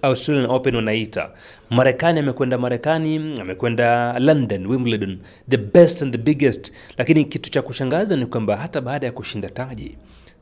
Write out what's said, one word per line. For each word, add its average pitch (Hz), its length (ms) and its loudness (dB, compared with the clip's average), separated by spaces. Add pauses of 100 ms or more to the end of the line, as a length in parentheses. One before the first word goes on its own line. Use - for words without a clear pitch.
Australian 135 480 0
Open 127 260 2
wanaita. 110 540 -2 (400)
Marekani, 131 500 4
amekwenda 131 380 -2
Marekani, 156 840 -2
amekwenda 120 800 0
London, 123 480 2
Wimbledon, 110 520 -2 (300)
the 127 80 4
best 170 440 6
and 135 100 -4
the 120 60 -4
biggest. 135 540 0 (260)
Lakini 151 280 4
kitu - 260 -8
cha 139 100 0
kushangaza 151 540 -2
ni 127 100 -2
kwamba 107 320 -2
hata 143 240 -6
baada 131 260 -6
ya 113 40 -6
kushinda 101 380 -10
taji, 123 480 -12 (440)